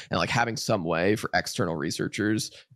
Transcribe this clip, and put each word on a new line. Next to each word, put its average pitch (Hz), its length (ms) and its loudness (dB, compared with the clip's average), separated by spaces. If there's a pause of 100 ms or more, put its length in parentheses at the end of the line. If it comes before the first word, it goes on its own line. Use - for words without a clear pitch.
(100)
And, - 80 2
like, 85 120 0
having 117 260 0
some 107 260 0
way 85 320 2
for - 180 -4
external 87 440 0
researchers, 101 760 -2 (260)